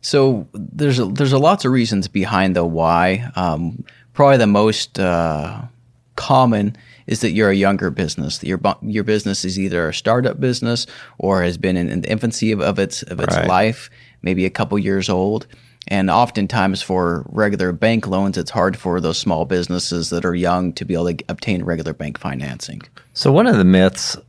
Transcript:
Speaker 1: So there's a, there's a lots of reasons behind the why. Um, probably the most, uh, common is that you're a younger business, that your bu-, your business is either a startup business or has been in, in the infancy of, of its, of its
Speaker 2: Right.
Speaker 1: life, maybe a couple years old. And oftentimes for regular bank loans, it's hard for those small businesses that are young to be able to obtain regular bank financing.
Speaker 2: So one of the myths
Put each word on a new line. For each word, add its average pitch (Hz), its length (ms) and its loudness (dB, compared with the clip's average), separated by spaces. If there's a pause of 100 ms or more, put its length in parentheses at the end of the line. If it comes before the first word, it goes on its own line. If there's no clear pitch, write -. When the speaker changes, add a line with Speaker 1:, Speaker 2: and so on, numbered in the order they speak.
Speaker 1:
So 135 500 2
there's 131 460 -2
a, 117 80 0
there's 135 260 0
a 139 60 4
lots 165 260 4
of 127 80 2
reasons 107 360 0
behind 95 460 0
the 87 120 2
why. 85 680 2
Um, 85 500 -4 (280)
probably 139 240 6
the 117 120 4
most, 107 500 2
uh, 85 640 -2 (540)
common 113 600 2 (300)
is 110 160 -4
that 110 80 0
you're 101 200 2
a 98 40 4
younger 98 360 2
business, 76 480 -4
that - 80 -10
your 92 120 -2
bu-, 101 240 0
your 107 200 -4
business 104 420 -2
is 92 140 -4
either 87 300 -2
a 78 60 -6
startup 123 460 0
business 120 460 -2 (320)
or 95 240 2
has 87 140 0
been 92 200 0
in, 87 120 -2
in 87 140 -4
the - 80 -6
infancy 110 420 -2
of, 101 80 -2
of 92 180 0
its, 98 260 -4
of - 140 -10
its - 160 0
Speaker 2:
Right. 82 140 0
Speaker 1:
life, 104 420 0 (300)
maybe 92 240 0
a 95 60 0
couple 113 280 -2
years 98 300 -2
old. 98 380 0 (420)
And 95 220 0
oftentimes 98 720 0
for 87 480 -2
regular 98 420 0
bank 110 340 0
loans, 98 300 -2
it's 87 140 -6
hard 92 260 0
for 90 240 -2
those 82 180 -2
small 82 280 -2
businesses 87 640 -2
that 85 140 -4
are 90 100 0
young 90 400 0
to - 100 -10
be 90 100 -4
able 85 180 0
to - 160 -8
obtain 90 360 -4
regular 80 300 -4
bank 73 240 -10
financing. 67 640 -10 (320)
Speaker 2:
So - 180 2
one 196 140 6
of 233 100 4
the 98 80 4
myths 92 520 4 (120)